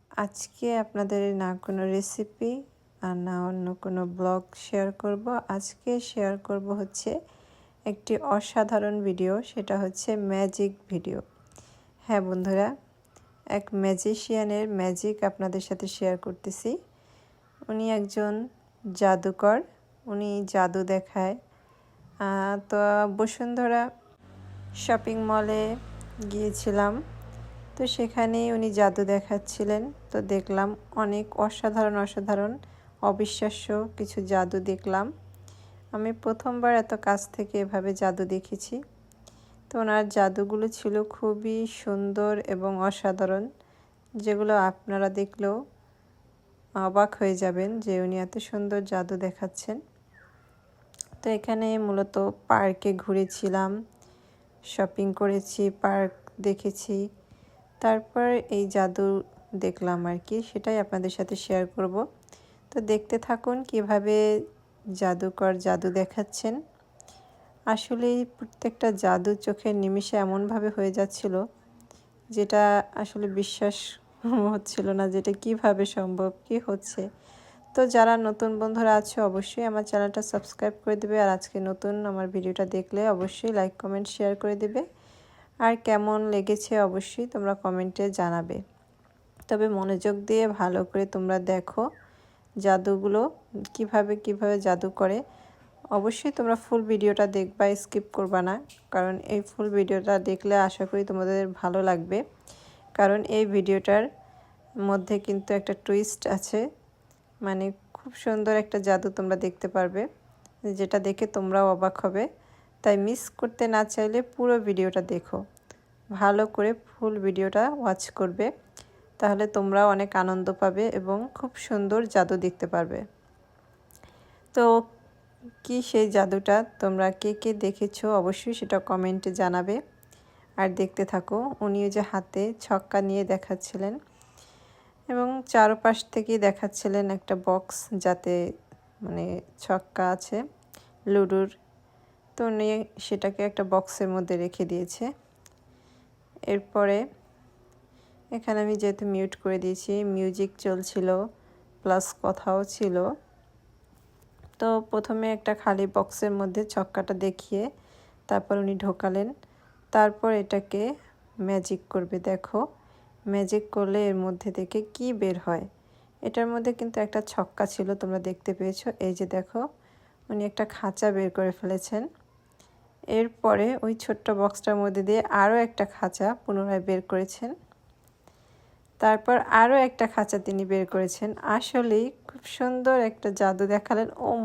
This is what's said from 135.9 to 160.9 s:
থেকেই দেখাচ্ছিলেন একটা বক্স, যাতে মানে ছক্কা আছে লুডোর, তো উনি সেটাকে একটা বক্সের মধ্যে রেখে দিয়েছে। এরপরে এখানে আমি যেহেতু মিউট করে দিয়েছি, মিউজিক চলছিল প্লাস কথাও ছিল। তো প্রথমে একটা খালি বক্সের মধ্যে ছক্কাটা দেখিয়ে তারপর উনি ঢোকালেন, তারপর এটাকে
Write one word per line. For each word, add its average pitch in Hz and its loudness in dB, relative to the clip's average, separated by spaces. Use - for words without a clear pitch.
থেকেই 220 0
দেখাচ্ছিলেন 202 0
একটা - -4
বক্স, 185 0
যাতে 180 2
মানে 175 -6
ছক্কা 190 -2
আছে 202 -8
লুডোর, 190 4
তো - -6
উনি 214 0
সেটাকে 196 -2
একটা 202 -2
বক্সের 190 0
মধ্যে 180 -2
রেখে 180 -4
দিয়েছে। 180 -6
এরপরে 202 2
এখানে 226 -2
আমি 214 0
যেহেতু 202 0
মিউট 190 -2
করে 190 0
দিয়েছি, 185 -2
মিউজিক 190 -2
চলছিল 190 -2
প্লাস 190 2
কথাও 190 0
ছিল। 190 0
তো 226 2
প্রথমে 220 -2
একটা 214 0
খালি 196 2
বক্সের 202 0
মধ্যে 196 -2
ছক্কাটা 190 -2
দেখিয়ে 196 -2
তারপর 202 2
উনি 196 0
ঢোকালেন, 196 0
তারপর 214 4
এটাকে 202 -2